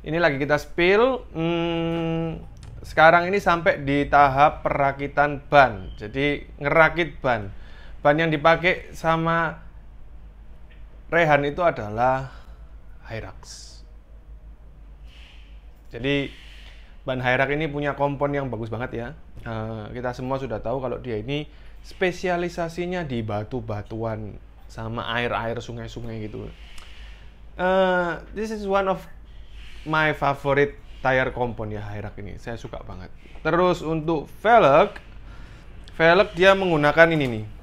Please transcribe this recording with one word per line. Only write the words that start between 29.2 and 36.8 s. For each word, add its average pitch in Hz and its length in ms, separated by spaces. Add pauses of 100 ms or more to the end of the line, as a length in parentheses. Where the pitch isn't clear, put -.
my 156 240
favorite 143 640 (240)
tire 131 320
kompon 113 400
ya, 104 80
Hyrax 104 400
ini. 98 160
Saya 113 240
suka - 240
banget. 92 240 (320)
Terus 175 400
untuk 156 480 (160)
velg, 196 480 (1040)
velg 170 400
dia 185 160
menggunakan 165 640